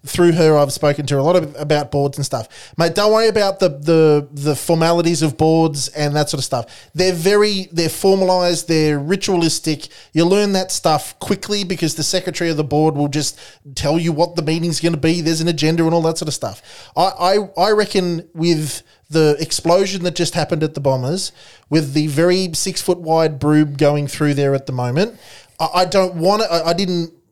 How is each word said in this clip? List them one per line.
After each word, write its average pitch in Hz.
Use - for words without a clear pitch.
through 175
her, 156
I've 143
spoken 147
to 139
her 139
a 135
lot 175
of, 156
about 147
boards 139
and 143
stuff. -
Mate, 170
don't 208
worry 220
about 196
the, 185
the, 147
the 147
formalities 165
of 156
boards 160
and 147
that 147
sort 147
of 131
stuff. -
They're 180
very, 196
they're 165
formalised, 185
they're 156
ritualistic. 165
You 165
learn 202
that 190
stuff -
quickly 202
because 170
the 156
secretary 175
of 156
the 147
board 151
will 143
just 143
tell 151
you 170
what 165
the 170
meeting's 165
gonna 170
be. 160
There's 160
an 160
agenda 165
and 160
all 170
that 160
sort 156
of 143
stuff. -
I, 190
I, 170
I 208
reckon 185
with 160
the 151
explosion 180
that 175
just 175
happened 156
at 151
the 151
Bombers, 135
with 147
the 151
very 175
six -
foot 180
wide 160
broob 147
going 147
through 147
there 139
at 135
the 139
moment, 127
I, 160
I 180
don't 180
want 185
it. 214
I, 165
I 175
didn't. 175